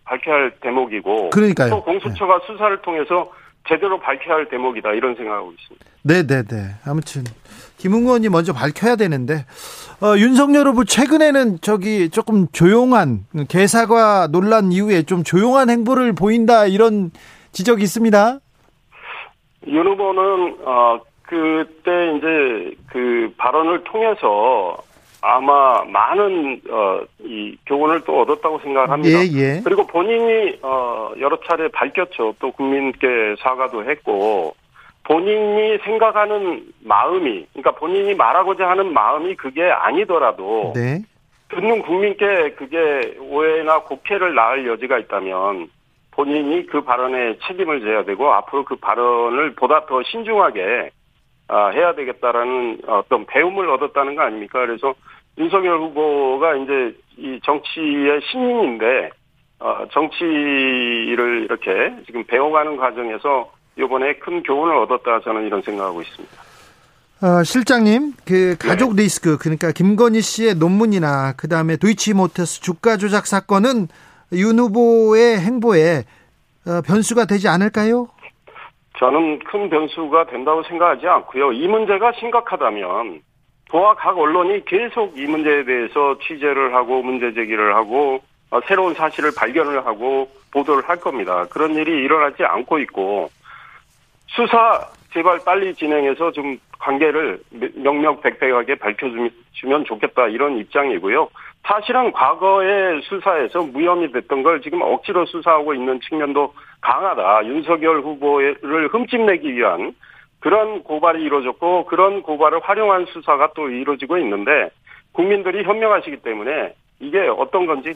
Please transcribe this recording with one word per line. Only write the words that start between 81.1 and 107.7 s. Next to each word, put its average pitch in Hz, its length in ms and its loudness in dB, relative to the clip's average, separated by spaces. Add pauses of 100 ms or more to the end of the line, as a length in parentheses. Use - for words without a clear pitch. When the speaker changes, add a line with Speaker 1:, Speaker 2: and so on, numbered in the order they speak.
Speaker 1:
이 151 140 -2
문제가 214 520 0
심각하다면 113 1040 -4 (500)
도와 202 240 4
각 180 240 -2
언론이 175 460 0
계속 208 520 -4
이 139 80 -8
문제에 147 400 0
대해서 127 540 0
취재를 139 560 -2
하고 127 260 2
문제 123 320 -4
제기를 107 420 0
하고, 131 460 0 (300)
어, 120 160 0
새로운 190 260 0
사실을 151 420 -2
발견을 143 520 -2
하고 131 420 -4 (220)
보도를 139 360 0
할 175 100 0
겁니다. 92 520 -4
그런 156 240 -2
일이 156 180 -2 (120)
일어나지 151 400 0
않고 127 340 -2
있고 101 540 -4 (960)
수사 226 600 2 (260)
제발 175 320 2
빨리 190 300 0
진행해서 151 560 0
좀 139 260 -8 (220)
관계를 143 600 0 (360)
명명백백하게 135 1000 0
밝혀주면 120 1080 -4
좋겠다 117 420 -2
이런 127 300 -2
입장이고요. 113 720 -2 (340)
사실은 220 480 0
과거의 190 920 0
수사에서 175 580 -2
무혐의 165 500 -2
됐던 123 300 -4
걸 165 200 0
지금 160 200 -6
억지로 170 460 -2
수사하고 156 480 0
있는 127 260 -4
측면도 143 520 -2 (280)
강하다. 117 640 2
윤석열 156 560 0